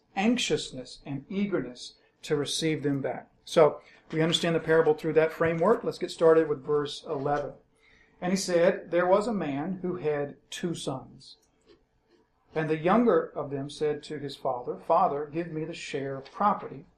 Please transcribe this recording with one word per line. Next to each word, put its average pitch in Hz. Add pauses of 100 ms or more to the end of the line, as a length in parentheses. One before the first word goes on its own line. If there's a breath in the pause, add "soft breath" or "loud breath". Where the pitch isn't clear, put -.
(180)
anxiousness 185
and 139
eagerness 170 (300 soft breath)
to 156
receive 147
them 139
back. 127 (160)
So, - (320 loud breath)
we 156
understand 165
the 160
parable 160
through 156
that 156
framework. 165
Let's 160
get 170
started 160
with 139
verse 147
eleven. 143 (680 soft breath)
"And 180
he 185
said, 180
'There 175
was 208
a 233
man 160
who 180
had 147 (140)
two 165
sons. 131 (1200)
And 156
the 156
younger 190
of 139
them 139
said 147
to 151
his 139
father, 135 (100)
"Father, 156
give 165
me 156
the 165
share 135
of -
property - (120)